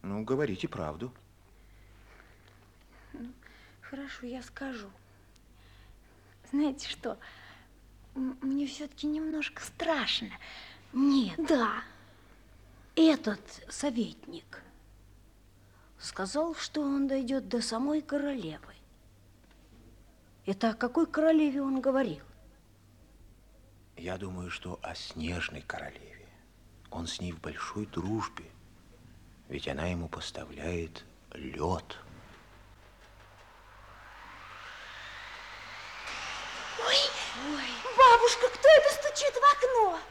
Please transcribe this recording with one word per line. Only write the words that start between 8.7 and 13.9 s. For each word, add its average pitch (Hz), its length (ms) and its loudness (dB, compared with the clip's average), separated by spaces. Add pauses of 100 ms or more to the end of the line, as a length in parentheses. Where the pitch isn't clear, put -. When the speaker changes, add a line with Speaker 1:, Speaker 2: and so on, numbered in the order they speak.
Speaker 2:
немножко 311 540 -4
страшно. 262 680 -2 (600)
Speaker 3:
Нет. 269 520 4
Speaker 2:
Да. 240 380 2 (1120)
Speaker 3:
Этот 302 460 4 (280)
советник - 960 -6 (1400)